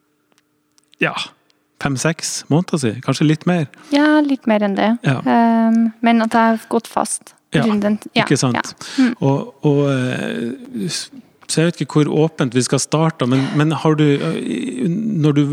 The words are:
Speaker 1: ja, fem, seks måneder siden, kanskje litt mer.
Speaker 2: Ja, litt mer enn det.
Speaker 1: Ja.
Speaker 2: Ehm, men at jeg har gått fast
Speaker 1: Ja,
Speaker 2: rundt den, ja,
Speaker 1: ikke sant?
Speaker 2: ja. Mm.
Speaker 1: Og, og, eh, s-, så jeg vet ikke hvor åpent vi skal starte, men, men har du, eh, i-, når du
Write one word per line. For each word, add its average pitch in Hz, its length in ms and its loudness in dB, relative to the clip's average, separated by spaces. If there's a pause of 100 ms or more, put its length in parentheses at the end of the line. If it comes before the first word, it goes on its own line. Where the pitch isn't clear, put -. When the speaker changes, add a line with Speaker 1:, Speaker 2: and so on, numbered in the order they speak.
(1000)
Speaker 1:
ja, 151 120 0 (720)
fem, 139 160 -2
seks - 500 -4
måneder 165 320 0
siden, 120 240 -2
kanskje - 240 0
litt 156 180 0
mer. 175 200 0 (220)
Speaker 2:
Ja, 302 340 4
litt 277 260 -2
mer 214 160 2
enn 196 140 -2
det. 208 220 2
Speaker 1:
Ja. - 220 0
Speaker 2:
Ehm, 226 600 2 (180)
men 233 240 2
at 226 140 0
jeg 226 160 4
har 220 140 -4
gått 226 200 -2
fast - 460 -6 (160)
Speaker 1:
Ja, 196 160 0
Speaker 2:
rundt 208 180 0
den, 208 140 0 (140)
ja, 226 120 2
Speaker 1:
ikke 143 160 2
sant? 120 160 0
Speaker 2:
ja. - 80 -2 (320)
Mm. 254 220 2
Speaker 1:
Og, 139 340 -2 (140)
og, 143 220 2
eh, 196 1000 -4
s-, - 220 -8 (400)
så - 100 -2
jeg 170 140 2
vet - 100 -8
ikke 151 160 0
hvor 147 220 2
åpent 147 340 -2
vi 127 80 2
skal 139 160 0
starte, 156 480 0
men, 135 140 2 (140)
men 156 180 2
har 156 240 0
du, 151 100 4
eh, 143 300 0
i-, - 500 -4
når 147 480 0
du 147 180 4